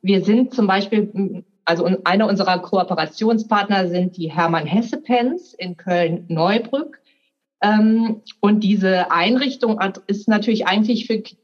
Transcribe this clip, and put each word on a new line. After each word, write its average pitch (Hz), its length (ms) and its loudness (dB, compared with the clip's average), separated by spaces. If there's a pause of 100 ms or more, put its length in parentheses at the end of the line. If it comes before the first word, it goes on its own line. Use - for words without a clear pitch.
wir 190 240 2
sind 240 300 2
zum 214 120 0
Beispiel, 202 480 0
m, 185 300 -4 (200)
also 170 200 0
un-, 185 200 0
einer 202 240 2
unserer 185 300 0
Kooperationspartner 202 1300 -2
sind 180 280 -2
die 160 140 -6
Hermann 165 360 0
Hesse 233 320 -2
Pens 254 560 -2
in 180 220 -10
Köln-Neubrück. 175 1200 -2 (640)
Ähm, 220 600 2 (180)
und 208 240 2
diese 185 480 2
Einrichtung 226 680 0
hat, 190 200 -4 (100)
ist 202 200 -4
natürlich 214 380 0
eigentlich 214 400 0
für 220 160 -2 (220)